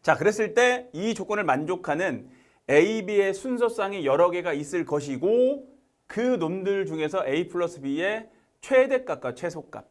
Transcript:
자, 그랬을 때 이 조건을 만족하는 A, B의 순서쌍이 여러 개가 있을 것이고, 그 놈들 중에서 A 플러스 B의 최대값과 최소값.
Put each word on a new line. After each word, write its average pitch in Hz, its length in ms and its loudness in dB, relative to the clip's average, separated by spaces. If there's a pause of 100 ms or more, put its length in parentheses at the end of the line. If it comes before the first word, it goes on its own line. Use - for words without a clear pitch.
자, 151 120 4
그랬을 208 380 0
때 247 400 2
이 208 220 -4
조건을 208 280 -4
만족하는 156 840 -2 (400)
A, 190 360 4
B의 196 280 2
순서쌍이 226 720 -2
여러 170 240 6
개가 175 240 -2
있을 147 320 -4
것이고, 175 800 0 (380)
그 - 140 -8
놈들 190 680 0
중에서 156 420 -4
A 165 200 0
플러스 175 340 -4
B의 180 480 -4 (320)
최대값과 254 720 2
최소값. 156 580 -10